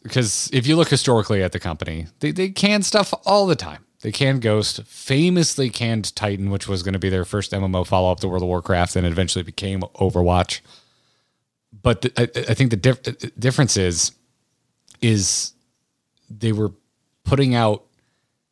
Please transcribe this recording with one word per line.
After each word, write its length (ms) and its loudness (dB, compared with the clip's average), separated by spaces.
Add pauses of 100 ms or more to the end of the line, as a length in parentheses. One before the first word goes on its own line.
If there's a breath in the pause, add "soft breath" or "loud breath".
'cause 440 -2
if 140 0
you 100 4
look 120 4
historically 540 2
at 100 -2
the 80 -6
company, 460 -6 (140)
they, 100 -2
they 180 -2
can 340 0
stuff 300 0 (140)
all 200 4
the 100 2
time. 280 -12 (160)
They 120 -6
canned 300 0
Ghost, 420 0
famously 840 0
canned 440 -2
Titan, 360 -4
which 180 -4
was 140 -4
gonna 180 -2
be 100 -2
their 140 0
first 280 -6
M 120 -2
M 100 -2
O 100 0
follow-up 360 2
to 80 -2
World 140 -2
of 60 -2
Warcraft, 480 0
and 100 2
eventually 360 -2
became 380 -6 (160)
Overwatch. 640 2 (1200 soft breath)
But 200 2
the, 140 -2
I, 60 2 (300)
I 20 2
think 160 2
the 60 2
diff-, 600 -2
difference 380 2
is, 360 0 (880)
is 520 0 (800)
they 220 -2
were 200 0 (520)
putting 300 2
out, 300 2 (680)